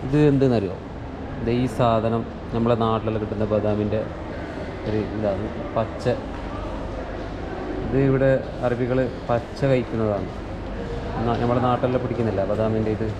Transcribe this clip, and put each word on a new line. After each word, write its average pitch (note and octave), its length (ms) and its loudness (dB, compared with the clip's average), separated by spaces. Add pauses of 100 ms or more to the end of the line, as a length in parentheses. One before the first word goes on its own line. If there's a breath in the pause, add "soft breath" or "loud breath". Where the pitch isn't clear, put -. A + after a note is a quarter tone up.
ഇത് C#3 120 2 (140)
എന്തെന്നറിയോ? A#2+ 440 4 (680)
ദേ A#2 160 2
ഈ C3 40 2 (120)
സാധനം A2+ 440 4 (340)
നമ്മളെ A#2 280 4
നാട്ടിലെല്ലാം A2 400 0
കിട്ടുന്ന G#2 300 -2
ബദാമിൻ്റെ G#2 480 2 (880)
ഒരു G#2+ 120 0 (160)
ഇതാണ്, G#2 320 0 (300)
പച്ച. - 280 -2 (1800)
ഇത് A#2+ 120 2 (120)
ഇവിടെ C3+ 220 6 (360)
അറബികൾ B2 340 2 (300)
പച്ച - 280 -2 (120)
കഴിക്കുന്നതാണ്. G#2+ 580 2 (960)
ന-, A#2 160 2
നമ്മുടെ A#2+ 280 2
നാട്ടിലെല്ലാം B2 360 2
പിടിക്കുന്നില്ല A2 380 0 (100)
ബദാമിൻ്റെ A2 460 2
ഇത്. A2 80 0 (120)